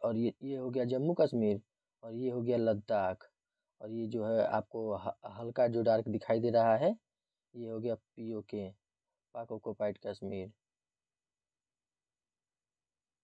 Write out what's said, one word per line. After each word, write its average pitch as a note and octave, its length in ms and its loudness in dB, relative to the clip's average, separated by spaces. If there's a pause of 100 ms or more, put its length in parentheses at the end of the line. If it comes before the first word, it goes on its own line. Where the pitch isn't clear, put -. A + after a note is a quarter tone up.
और A2+ 140 0
ये, A#2 160 2 (100)
ये C3+ 120 -6
हो B2+ 140 -4
गया B2 160 0
जम्मू C3 280 2
कश्मीर A2+ 480 2 (420)
और A2+ 100 -10
ये B2+ 160 -2
हो A#2+ 120 -2
गया A#2+ 160 2
लद्दाख। G#2 760 0 (500)
और A2 100 -12
ये A2+ 160 -4
जो A2+ 180 -2
है A2+ 220 4
आपको G#2+ 480 -2
ह-, F#2+ 180 -6 (120)
हल्का A#2 420 0
जो A#2 140 0
डार्क A2+ 260 4
दिखाई A2+ 320 0
दे A#2 100 2
रहा A2+ 280 6
है, F#3 300 0 (460)
ये A#2 140 -8
हो A2+ 100 -6
गया A2+ 160 -2
पीओके, G#2+ 720 -8 (680)
पाक A#2 160 -10
ऑक्युपाइड G#2+ 460 -2
कश्मीर। G2 540 -8 (2750)